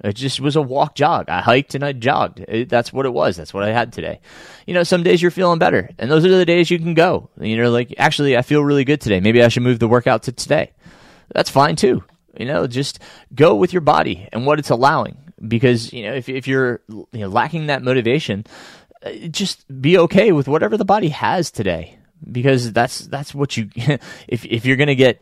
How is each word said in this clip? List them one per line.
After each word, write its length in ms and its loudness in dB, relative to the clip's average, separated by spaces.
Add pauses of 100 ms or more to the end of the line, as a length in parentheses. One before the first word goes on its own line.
It 100 -2
just 260 -6
was 160 -2
a 60 2
walk 340 -2
jog. 340 0
I 120 -4
hiked 320 2
and 100 -6
I 100 -4
jogged. 480 -2
It, 280 -6
that's 240 0
what 140 -2
it 60 -4
was. 220 -2
That's 180 -14
what 100 -4
I 80 -2
had 220 -2
today. 260 -10 (480)
You 80 -4
know, 80 2
some 180 0
days 200 4
you're 100 2
feeling 280 0
better, 380 0
and 140 -4
those 140 4
are 40 6
the 160 4
days 240 2
you 80 2
can 160 -4
go. 360 2 (100)
You 180 -2
know, 140 2
like, 260 -2
"Actually, 400 2
I 60 2
feel 200 2
really 200 2
good 180 0
today. 180 2
Maybe 220 6
I 60 8
should 160 0
move 160 2
the 80 2
workout 360 2
to 100 -6
today." 380 -2 (640)
That's 160 -2
fine 280 2
too. 260 0 (340)
You 80 -10
know, 220 -4
just 320 -8 (340)
go 220 6
with 180 2
your 80 -2
body 500 0
and 140 -6
what 140 2
it's 100 -4
allowing. 480 0 (280)
Because, 460 0
you 120 -12
know, 100 -8
if, 160 -8
if 180 -8
you're, 420 -2
you 240 -16
know, 140 -8
lacking 400 -2
that 140 -4
motivation, 640 -2 (580)
uh, 80 -12 (180)
just 360 -6 (160)
be 160 4
okay 340 4
with 160 2
whatever 300 0
the 80 -2
body 240 2
has 420 -2
today, 460 -6 (340)
because 400 0
that's, 280 -2
that's 360 -12
what 220 -4
you, 140 -6
<laughs> 40 -20
if, 720 -6
if 200 -6
you're 120 2
gonna 180 2
get, 260 2